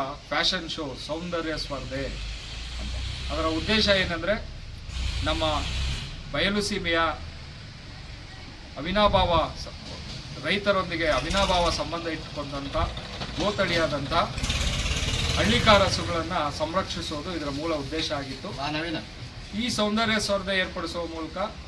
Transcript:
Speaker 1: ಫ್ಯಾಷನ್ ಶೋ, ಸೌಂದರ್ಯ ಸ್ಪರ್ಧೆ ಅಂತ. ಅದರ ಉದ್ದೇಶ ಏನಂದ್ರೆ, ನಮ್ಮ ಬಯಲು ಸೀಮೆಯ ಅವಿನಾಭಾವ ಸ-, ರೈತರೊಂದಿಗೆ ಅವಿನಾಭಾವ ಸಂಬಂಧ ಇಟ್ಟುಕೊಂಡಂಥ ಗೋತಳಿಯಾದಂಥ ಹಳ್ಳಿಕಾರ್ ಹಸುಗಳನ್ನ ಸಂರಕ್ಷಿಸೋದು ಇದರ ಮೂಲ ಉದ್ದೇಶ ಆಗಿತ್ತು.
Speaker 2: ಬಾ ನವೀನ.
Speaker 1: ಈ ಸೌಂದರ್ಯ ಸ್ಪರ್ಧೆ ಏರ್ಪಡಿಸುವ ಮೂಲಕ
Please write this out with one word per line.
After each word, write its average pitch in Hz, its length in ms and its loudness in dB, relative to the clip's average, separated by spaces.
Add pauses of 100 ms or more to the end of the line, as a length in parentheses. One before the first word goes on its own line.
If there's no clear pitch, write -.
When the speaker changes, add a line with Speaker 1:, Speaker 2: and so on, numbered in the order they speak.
(280)
Speaker 1:
ಫ್ಯಾಷನ್ 165 420 2
ಶೋ, 139 260 -4 (120)
ಸೌಂದರ್ಯ 165 500 -2
ಸ್ಪರ್ಧೆ 135 480 -4
ಅಂತ. - 880 -6 (380)
ಅದರ 156 140 0
ಉದ್ದೇಶ 202 420 4
ಏನಂದ್ರೆ, 180 680 2 (680)
ನಮ್ಮ 156 180 2 (880)
ಬಯಲು 196 300 2
ಸೀಮೆಯ 175 380 0 (1800)
ಅವಿನಾಭಾವ 180 880 6
ಸ-, - 800 -10
ರೈತರೊಂದಿಗೆ 180 640 2
ಅವಿನಾಭಾವ 175 640 4
ಸಂಬಂಧ 160 380 -2
ಇಟ್ಟುಕೊಂಡಂಥ 143 680 -4 (640)
ಗೋತಳಿಯಾದಂಥ 165 760 2 (1200)
ಹಳ್ಳಿಕಾರ್ 208 460 6
ಹಸುಗಳನ್ನ 165 760 0
ಸಂರಕ್ಷಿಸೋದು 165 800 -2
ಇದರ 151 120 -4
ಮೂಲ 156 260 0
ಉದ್ದೇಶ 151 360 -2
ಆಗಿತ್ತು. 139 380 -4
Speaker 2:
ಬಾ 139 200 -4
ನವೀನ. 160 280 -2 (640)
Speaker 1:
ಈ 247 100 0
ಸೌಂದರ್ಯ 214 500 2
ಸ್ಪರ್ಧೆ 196 400 2
ಏರ್ಪಡಿಸುವ 170 460 -2
ಮೂಲಕ 165 480 -6 (140)